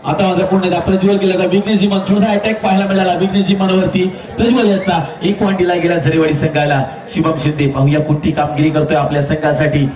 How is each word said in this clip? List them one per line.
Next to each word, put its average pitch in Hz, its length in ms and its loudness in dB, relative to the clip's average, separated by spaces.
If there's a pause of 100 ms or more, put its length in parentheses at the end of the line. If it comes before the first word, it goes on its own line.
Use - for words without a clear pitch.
आता 190 220 0
मात्र 175 180 0
पुन्हा 185 220 0
एकदा 170 140 0
प्रज्वल 190 360 2
गेला 190 180 0
होता, 175 120 0
विघ्नेश 202 340 0
जिमन, 196 180 0
थोडासा 202 340 0
अटॅक 214 300 -2
पाहायला 196 240 0
मिळाला 185 280 0
विघ्नेश 190 300 0
जिमनवरती. 190 640 0
प्रज्वल 233 600 0
याचा 180 360 0 (180)
एक 196 180 -2
पॉइंट 190 180 0
दिला 175 160 2
गेला 170 220 0
झरेवाडी 156 380 2
संघाला. 143 500 0 (300)
शुभम 160 240 0
शिंदे, 143 280 0
पाहूया 139 340 2
कोणती 151 300 0
कामगिरी 151 400 0
करतोय 151 260 0
आपल्या 143 260 0
संघासाठी 147 720 0